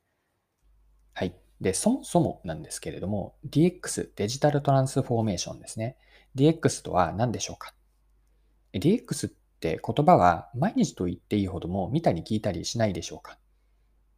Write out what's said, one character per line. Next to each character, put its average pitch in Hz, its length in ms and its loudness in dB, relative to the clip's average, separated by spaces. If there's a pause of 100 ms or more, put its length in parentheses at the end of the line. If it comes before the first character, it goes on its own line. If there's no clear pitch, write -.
(1120)
は - 100 -6
い。 90 100 -4 (280)
で、 95 120 2
そ - 180 2
も 285 120 -2
そ - 160 2
も - 240 0
な 160 100 -6
ん 160 80 -10
で - 80 -16
す - 120 -12
け - 100 -10
れ 73 80 -10
ど 87 80 -6
も、 101 280 -6 (100)
デ 139 160 2
ィ - 40 8
ー - 20 6
エ - 20 4
ッ 180 100 -14
ク - 100 -10
ス、 - 280 -6
デ 123 100 -2
ジ 127 140 -6
タ 147 100 4
ル 143 100 0
ト 143 120 2
ラ 135 80 4
ン 131 80 0
ス 135 120 -2
フ 120 160 -2
ォ 113 40 0
ー - 20 0
メ 107 120 0
ー - 20 -6
シ - 120 -6
ョ - 40 -12
ン - 60 -18
で - 80 -20
す - 120 -12
ね。 117 180 -6 (380)
デ 131 100 4
ィ - 20 8
ー 165 40 6
エ - 40 4
ッ 160 40 -14
ク - 80 4
ス - 140 -2
と - 100 -10
は 87 220 2
何 113 180 -2
で 104 80 -6
し - 100 -8
ょ 87 40 -10
う - 40 -18
か？ - 160 -16 (1000)
デ 104 60 -2
ィ 95 40 -6 (120)
ー - 0 -
エ - 20 2
ッ - 80 -6
ク - 80 -6
ス - 140 -6
っ - 20 -4
て - 560 -6
言 147 200 2
葉 175 120 8
は 87 360 4
毎 160 220 -2
日 226 180 2
と 92 120 -4
言 87 100 -2
っ - 20 -14
て - 200 -2
い 101 60 2
い 92 40 -2
ほ 87 140 -6
ど 85 80 -6
も 92 200 -2
見 147 120 0
た 165 100 2
り 92 120 -2
聞 110 120 -4
い 107 60 -2
た 107 100 -2
り 82 140 -6
し - 140 -6
な 110 80 2
い 101 40 0
で 90 100 -6
し - 120 -12
ょ 80 40 -14
う - 40 -18
か？ - 160 -20 (800)